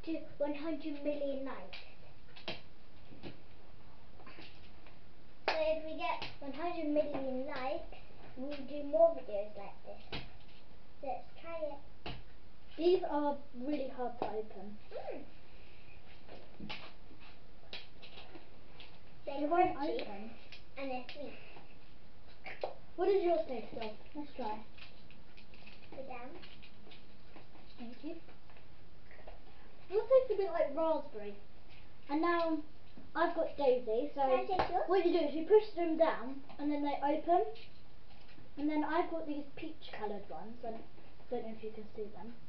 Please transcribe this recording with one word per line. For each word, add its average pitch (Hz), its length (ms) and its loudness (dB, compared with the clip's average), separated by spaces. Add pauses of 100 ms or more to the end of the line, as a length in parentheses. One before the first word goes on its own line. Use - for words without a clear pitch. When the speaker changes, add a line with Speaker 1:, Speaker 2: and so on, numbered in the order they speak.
Speaker 1:
to 320 140 0 (180)
one 294 180 2
hundred 294 480 -2
million 285 420 0
likes. - 320 -4 (3750)
So - 100 2
if 311 260 4
we 311 140 -2
get 330 260 0 (160)
one 277 140 -4
hundred 330 340 0
million 277 600 2
likes, 285 500 -2 (400)
we'll 285 180 -2 (140)
do 294 200 -2
more 330 260 8
videos 208 420 -2
like - 180 -4 (100)
this. - 160 -4 (1000)
Let's 254 240 -2 (140)
try 330 160 -4 (480)
it. - 80 -2 (640)
Speaker 2:
These 349 340 8
are 294 240 4 (260)
really 269 360 0
hard 240 220 0
to - 80 2
open. 208 500 -2 (160)
Speaker 1:
Mm. - 300 -2 (4000)
They're 285 160 -2
Speaker 2:
They 302 40 2
won't 349 300 6
Speaker 1:
crunchy 320 260 0
Speaker 2:
open. 208 300 -4 (460)
Speaker 1:
and 269 140 -2
they're 254 120 -2 (100)
sweet. 262 200 -2 (1600)
Speaker 2:
What 349 140 2
does 381 120 6
yours 339 260 4
taste 226 280 -2
of? 220 160 -2 (240)
Let's 294 200 -2
try. 220 240 -2 (1300)
Speaker 1:
Sit - 160 -4
down. 247 220 -4 (1500)
Speaker 2:
Thank 240 260 -2
you. 330 120 -2 (1700)
Yours 440 200 4
tastes 523 240 8
a 370 100 2
bit 339 100 2
like 294 220 2
raspberry. 269 600 2 (720)
And 294 120 2
now 339 360 4 (580)
I've 330 200 4
got 320 220 2
Daisy, 247 580 4
so 277 60 2
Speaker 1:
Can 269 100 6
I - 140 6
taste - 260 4
yours? 359 160 4
Speaker 2:
what 359 180 6
you 339 140 6
do 302 80 4
is 277 80 0
you 320 100 0
push 427 300 10
them 330 220 2
down 269 440 2 (180)
and 294 120 2
then 285 120 2
they 285 200 2
open. 311 400 6 (1120)
And 294 120 2
then 302 140 4
I've 320 260 4
got 320 180 0
these 294 180 -2 (100)
peach - 420 -4
coloured 208 320 -2
ones. 190 360 -4
I 226 60 0 (600)
don't 233 160 0
know 220 100 -4
if 220 60 -4
you 220 80 -2
can 214 140 -4 (100)
see 214 80 -2 (120)
them. 214 180 -4 (140)